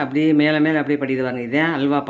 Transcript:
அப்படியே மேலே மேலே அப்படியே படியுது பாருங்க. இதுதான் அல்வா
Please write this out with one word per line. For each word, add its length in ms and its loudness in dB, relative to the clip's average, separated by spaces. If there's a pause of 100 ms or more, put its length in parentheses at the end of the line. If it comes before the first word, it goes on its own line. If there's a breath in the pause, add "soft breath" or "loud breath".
அப்படியே 260 0 (140)
மேலே 240 2
மேலே 160 2
அப்படியே 200 -2
படியுது 240 -2
பாருங்க. 220 -6
இதுதான் 300 0
அல்வா 300 0